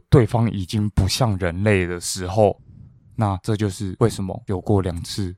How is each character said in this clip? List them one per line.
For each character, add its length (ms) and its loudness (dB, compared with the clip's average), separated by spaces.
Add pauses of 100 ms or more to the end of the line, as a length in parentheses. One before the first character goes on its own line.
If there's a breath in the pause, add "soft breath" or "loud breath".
对 180 8
方 240 0
已 140 -4
经 240 -2
不 180 2
像 300 0
人 260 -2
类 240 4
的 120 -6
时 280 -6
候， 340 2 (540)
那 260 0
这 140 -2
就 120 0
是 320 -6
为 80 4
什 160 -4
么 220 -8
有 160 -4
过 220 2
两 180 -4
次 360 -8